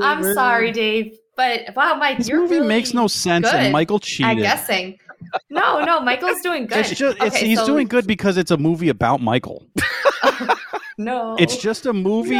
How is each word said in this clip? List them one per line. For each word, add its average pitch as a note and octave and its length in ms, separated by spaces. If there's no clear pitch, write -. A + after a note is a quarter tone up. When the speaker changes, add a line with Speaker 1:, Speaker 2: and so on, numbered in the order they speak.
Speaker 1:
I'm D4 220
Speaker 2:
David. F#4 120
Speaker 1:
sorry, A#3 380
Dave. A3 440
But A#3+ 240
wow, D4+ 180
Mike, C#4 240
Speaker 3:
This A3+ 100
Speaker 1:
you're D4+ 120
Speaker 3:
movie F4 160
Speaker 1:
really C#4+ 100
Speaker 3:
makes A3 260
no A#3+ 140
sense, F3 400
and B3 200
Speaker 1:
good C#3 60
Speaker 3:
Michael E3 260
Speaker 1:
at - 40
Speaker 3:
cheated. A2+ 360
Speaker 1:
guessing. F#3+ 600
No, D4+ 340
no, E4 160
Michael's C4 400
doing D#4+ 260
good. - 120
Speaker 3:
<laughs> G#3+ 80
It's - 120
just, C4+ 240
it's, G#3+ 140
Speaker 1:
Okay, A3+ 100
Speaker 3:
he's A3 140
Speaker 1:
so A3 60
Speaker 3:
doing C#4 200
good A3 220
because G3 280
it's F3+ 140
a E3+ 60
movie D#3+ 320
about B2 320
Michael. A#2+ 500
<laughs> - 60
Speaker 1:
No. A3+ 400
Speaker 3:
It's F3 180
just A3 300
a B3 60
movie A3 460